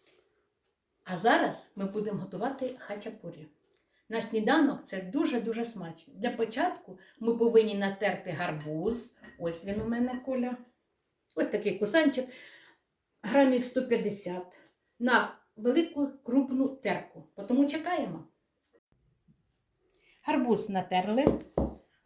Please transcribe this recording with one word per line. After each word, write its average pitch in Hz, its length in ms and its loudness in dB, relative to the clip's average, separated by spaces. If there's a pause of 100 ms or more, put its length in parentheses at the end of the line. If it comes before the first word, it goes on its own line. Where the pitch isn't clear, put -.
(1040)
А 180 120 -6
зараз 254 600 2
ми 196 80 -6
будемо 196 360 -4
готувати 240 580 -6
хачапурі. 190 680 -12 (600)
На 220 120 -4
сніданок 254 640 2
це 190 180 -8
дуже-дуже 226 600 -2
смачно. 170 520 -12
Для 226 140 -2
початку 247 680 -4 (220)
ми 233 160 0
повинні 220 420 6
натерти 196 520 -2
гарбуз. 160 840 -4 (220)
Ось 170 280 -6
він 208 140 -4
у 220 80 -4
мене, 247 380 -2
Коля. 247 300 -2 (800)
Ось - 120 0
такий 196 320 -2
кусанчик, 277 480 2 (960)
грамів 254 420 4
сто - 240 -2
п'ятдесят, 196 680 -2 (400)
на 233 380 2 (200)
велику 277 520 0 (160)
крупну 254 440 2
терку. - 560 -6 (100)
Потому 254 320 2
чекаємо. 311 580 -4 (2000)
Гарбуз 247 440 4
натерли. 190 680 2 (640)